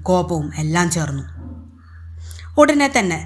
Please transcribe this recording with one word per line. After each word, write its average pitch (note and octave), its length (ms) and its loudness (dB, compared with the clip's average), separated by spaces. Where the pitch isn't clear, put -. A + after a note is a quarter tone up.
കോപവും E3+ 520 2
എല്ലാം D#3+ 360 2
ചേർന്നു. C#3+ 340 -2
ഉടനെ C#4+ 280 6
തന്നെ G3 380 0